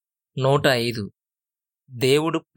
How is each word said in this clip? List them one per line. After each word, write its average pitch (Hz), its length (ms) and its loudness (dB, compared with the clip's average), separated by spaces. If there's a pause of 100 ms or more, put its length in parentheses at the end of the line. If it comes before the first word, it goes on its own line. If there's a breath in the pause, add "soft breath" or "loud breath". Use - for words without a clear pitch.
(380)
నూట 139 300 2
ఐదు. 117 440 -2 (800)
దేవుడు 143 500 0 (180)